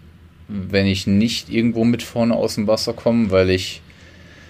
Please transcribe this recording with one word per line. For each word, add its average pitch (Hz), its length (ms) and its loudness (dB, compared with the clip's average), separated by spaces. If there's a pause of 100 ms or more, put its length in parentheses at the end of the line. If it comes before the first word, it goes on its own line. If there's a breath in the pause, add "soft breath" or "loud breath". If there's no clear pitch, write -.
(480)
wenn 98 400 -2
ich 95 200 -2
nicht 104 420 0
irgendwo 113 360 0
mit 120 180 0
vorne 117 320 -2
aus 110 200 -2
dem 104 120 -2
Wasser 107 260 0
komme, 117 380 0
weil 113 180 4
ich 92 320 -2 (680 loud breath)